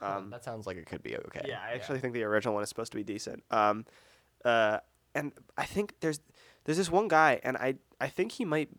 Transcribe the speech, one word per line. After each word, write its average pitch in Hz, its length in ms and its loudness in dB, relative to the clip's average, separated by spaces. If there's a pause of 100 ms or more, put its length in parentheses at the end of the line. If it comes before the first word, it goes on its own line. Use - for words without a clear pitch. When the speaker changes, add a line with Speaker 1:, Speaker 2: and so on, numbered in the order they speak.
Speaker 1:
Huh, 98 180 -4
Speaker 2:
Um, 98 120 -10
Speaker 1:
that 120 120 -14
sounds 110 240 -10
like 92 100 -8
it 82 100 -14
could - 160 -10
be 57 140 -6
okay. - 280 -10
Speaker 2:
Yeah, 110 180 -8
I 104 80 -8
Speaker 1:
Yeah. 123 60 -4
Speaker 2:
actually 131 240 -6
think 123 120 -4
the 117 120 -2
original 107 300 2
one 104 100 -2
is 101 40 -6
supposed - 220 -8
to 113 60 -10
be 107 80 -4
decent. 107 480 -10
Um, 107 320 4 (600)
uh, 113 340 4 (360)
and 147 180 -4 (240)
I 147 80 -2
think 208 360 -4
there's, 151 200 0 (440)
there's 156 140 0
this 180 120 0
one 196 160 4
guy, 156 380 6
and 127 120 0
I, 131 200 0 (240)
I 131 80 -2
think 196 240 -2
he - 120 -6
might 156 240 0 (100)